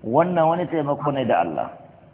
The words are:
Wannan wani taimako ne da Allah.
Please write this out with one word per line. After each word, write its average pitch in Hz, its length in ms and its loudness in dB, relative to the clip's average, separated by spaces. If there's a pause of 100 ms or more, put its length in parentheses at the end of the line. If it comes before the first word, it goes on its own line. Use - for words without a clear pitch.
Wannan 165 400 2
wani 170 200 0
taimako 147 440 -2
ne 135 160 -2
da 98 160 4
Allah. 71 260 -4 (460)